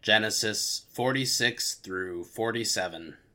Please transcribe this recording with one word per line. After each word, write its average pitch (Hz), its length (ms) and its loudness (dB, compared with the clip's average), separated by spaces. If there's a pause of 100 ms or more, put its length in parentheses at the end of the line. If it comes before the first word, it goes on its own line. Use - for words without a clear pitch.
Genesis 107 880 2
forty-six 123 840 0
through 92 500 -6
forty-seven. 92 880 -2 (200)